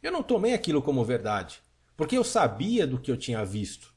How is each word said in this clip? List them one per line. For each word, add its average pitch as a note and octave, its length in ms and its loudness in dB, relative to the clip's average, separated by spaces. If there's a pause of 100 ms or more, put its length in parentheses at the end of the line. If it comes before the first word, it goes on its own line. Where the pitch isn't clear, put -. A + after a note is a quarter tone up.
Eu E4+ 100 -4
não E4+ 100 -2
tomei A#3 320 2
aquilo D3+ 300 2
como C3+ 200 2
verdade, G#2+ 600 -2 (340)
porque D#3 200 0
eu B3 60 4
sabia F#3 600 2
do B2+ 140 -2
que C3 100 -12
eu B2 80 0
tinha A2+ 260 -4
visto G2+ 540 -8